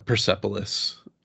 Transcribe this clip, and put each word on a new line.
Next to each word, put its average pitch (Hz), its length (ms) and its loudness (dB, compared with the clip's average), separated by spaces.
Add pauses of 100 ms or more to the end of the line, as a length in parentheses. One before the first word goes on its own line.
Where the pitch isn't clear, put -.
Persepolis. - 920 0 (260)